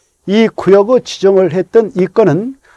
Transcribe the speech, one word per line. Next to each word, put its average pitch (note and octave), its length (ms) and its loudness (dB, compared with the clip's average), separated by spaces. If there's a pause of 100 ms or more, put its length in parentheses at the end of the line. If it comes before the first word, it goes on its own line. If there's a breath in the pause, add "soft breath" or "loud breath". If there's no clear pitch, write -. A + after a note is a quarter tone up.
(260)
이 G#3+ 240 0
구역의 G3+ 540 0
지정을 F#3+ 500 0
했던 F#3+ 420 -2
이 F3+ 100 -2
건은 G3 540 -2 (180 soft breath)